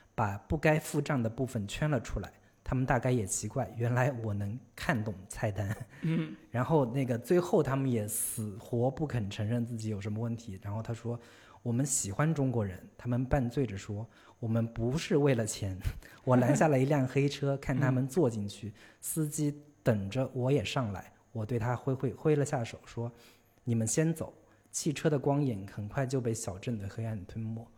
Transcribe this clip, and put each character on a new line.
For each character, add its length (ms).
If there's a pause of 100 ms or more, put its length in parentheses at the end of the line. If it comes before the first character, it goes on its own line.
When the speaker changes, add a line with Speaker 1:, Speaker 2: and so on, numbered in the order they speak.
(140)
Speaker 1:
把 320
不 100
该 220
付 220
账 200
的 80
部 160
分 220
圈 240
了 100
出 200
来。” 120 (300)
他 120
们 100
大 140
概 120
也 140
奇 240
怪， 300
原 160
来 180 (100)
我 120
能 240 (180)
看 260
懂 120 (120)
菜 240
单。 240 (280)
Speaker 2:
嗯。 380
Speaker 1:
<laughs> 120
然 100
后 220
那 220
个 100
最 240
后 220
他 120
们 160
也 160
死 520
活 320
不 160
肯 240
承 160
认 180
自 100
己 140
有 100
什 140
么 80
问 160
题。 260
然 120
后 80
他 100
说 260 (440)
：“我 100
们 120
喜 280
欢 220
中 180
国 100
人。” 160 (200)
他 100
们 160
半 240
醉 180
着 80
说 320 (320)
：“我 80
们 200
不 320
是 180
为 180
了 120
钱。” 320 (300)
<laughs> 160
我 120
拦 180
下 140
了 100
一 60
辆 240
黑 180
车， 300
Speaker 2:
<laughs> 20
Speaker 1:
看 160
他 160
们 160
坐 220
进 180
去， 220
Speaker 2:
嗯。 40 (280)
Speaker 1:
司 260
机 360 (200)
等 280
着 240
我 180
也 100
上 300
来。 180 (220)
我 140
对 120
他 160
挥 200
挥， 180
挥 240
了 80
下 180
手， 220
说 260 (540)
：“你 100
们 120
先 260
走。” 220 (360)
汽 220
车 160
的 100
光 240
影 260
很 200
快 160
就 160
被 140
小 240
镇 200
的 80
黑 200
暗 180
吞 180
没。 240 (120)